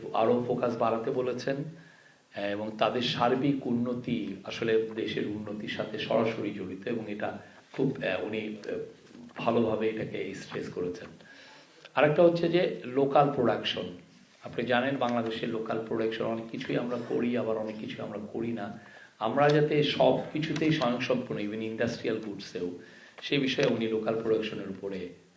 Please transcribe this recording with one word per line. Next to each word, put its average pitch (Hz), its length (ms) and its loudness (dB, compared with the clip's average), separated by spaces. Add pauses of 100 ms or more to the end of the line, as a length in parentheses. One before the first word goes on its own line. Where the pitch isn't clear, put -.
(140)
আরো 120 340 4
ফোকাস 120 300 0
বাড়াতে 113 340 0
বলেছেন, 127 440 -2
আহ, - 880 -10
এবং 104 340 -2
তাদের 113 240 4
সার্বিক 131 680 2
উন্নতি 120 760 -2
আসলে 110 520 2
দেশের - 320 -2
উন্নতির 104 420 -6
সাথে - 300 -4
সরাসরি 113 520 0
জড়িত 92 360 -8
এবং 110 240 -4
এটা 101 260 -6 (360)
খুব, - 300 0
আহ, 95 220 -2
উনি, 107 300 -6 (140)
আহ, - 60 -4 (600)
ভালোভাবে 110 520 2
এটাকে 104 440 -4
স্ট্রেস - 360 -8
করেছেন। 90 380 -6 (880)
আরেকটা 151 280 6
হচ্ছে 170 260 6
যে 175 260 4 (100)
লোকাল 139 460 4
প্রোডাকশন। 110 520 2 (600)
আপনি 123 220 -4
জানেন 123 300 2
বাংলাদেশের 120 540 0
লোকাল 113 380 -2
প্রোডাকশন 113 380 0
অনেক 113 260 -2
কিছুই - 260 -2
আমরা 123 200 -2 (120)
করি, 123 280 0
আবার 110 200 0
অনেক 107 220 -4
কিছুই - 260 -8
আমরা 104 140 -8 (140)
করি 117 140 -2
না। 104 320 -6 (400)
আমরা 131 300 4
যাতে 151 340 6
সব - 360 4 (140)
কিছুতেই 156 380 0
স্বয়ংসম্পূর্ণ, 123 720 0
even 104 200 -4
ইন্ডাস্ট্রিয়াল 113 580 -2
গুডসেও, 98 520 -6 (500)
সেই - 160 0
বিষয়ে 131 280 2
উনি 113 220 2
লোকাল 110 360 0
প্রোডাকশনের 107 460 0
উপরে 95 400 -8 (280)